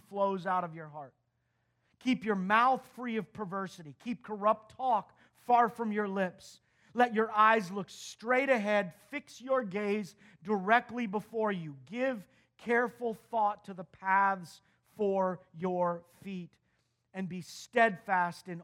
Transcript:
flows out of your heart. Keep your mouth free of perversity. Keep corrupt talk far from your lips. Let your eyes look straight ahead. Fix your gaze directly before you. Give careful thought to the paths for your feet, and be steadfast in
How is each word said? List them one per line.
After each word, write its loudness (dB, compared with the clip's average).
flows -2
out 0
of -10
your -14
heart. -16
Keep -2
your 0
mouth 2
free -6
of -6
perversity. -8
Keep -8
corrupt -2
talk -2
far 6
from -4
your 0
lips. -4
Let 4
your 0
eyes 6
look -8
straight -2
ahead. 2
Fix -14
your 0
gaze -4
directly 0
before -4
you. -6
Give -4
careful -2
thought 0
to -14
the -12
paths 0
for 0
your -2
feet, -12
and -8
be -10
steadfast 0
in -12